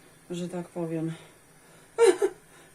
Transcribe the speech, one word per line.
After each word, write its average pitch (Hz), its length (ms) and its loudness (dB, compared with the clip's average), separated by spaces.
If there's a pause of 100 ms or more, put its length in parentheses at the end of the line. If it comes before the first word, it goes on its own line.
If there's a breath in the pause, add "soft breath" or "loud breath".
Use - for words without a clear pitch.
(300 loud breath)
że 175 180 -6
tak 175 200 -8
powiem. 165 440 -4 (880 loud breath)
<laughs> 403 380 4 (380 loud breath)